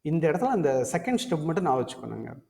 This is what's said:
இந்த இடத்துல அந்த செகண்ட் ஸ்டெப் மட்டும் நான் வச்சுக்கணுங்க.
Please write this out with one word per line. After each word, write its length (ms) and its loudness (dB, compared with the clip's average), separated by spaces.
இந்த 300 2
இடத்துல 260 2
அந்த 360 2
செகண்ட் 260 0
ஸ்டெப் 160 -2
மட்டும் 200 0
நான் 200 2
வச்சுக்கணுங்க. 640 -10